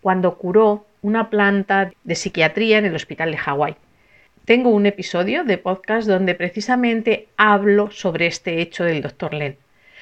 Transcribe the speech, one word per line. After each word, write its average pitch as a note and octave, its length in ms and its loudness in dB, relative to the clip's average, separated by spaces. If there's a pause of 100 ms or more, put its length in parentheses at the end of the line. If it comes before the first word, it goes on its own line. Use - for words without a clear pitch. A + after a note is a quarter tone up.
cuando F#3 380 0
curó G#3 480 2 (160)
una G#3+ 260 -2
planta G3 640 0 (140)
de E3 100 -4
psiquiatría G3+ 640 0
en G#3 80 2
el E3+ 80 -2
hospital D#3+ 380 -6
de D#3 40 -8
Hawái. D3 400 -2 (680)
Tengo B3 240 4
un G#3 160 4
episodio G3+ 580 -2
de G3+ 140 0
podcast G#3+ 500 -2
donde F#3 260 2
precisamente A3+ 1040 -2
hablo G#3 540 4
sobre E3+ 380 -2
este E3 340 -4
hecho E3+ 220 -6
del D#3+ 180 0
doctor D3+ 320 -8
Len, D3 240 -8 (440)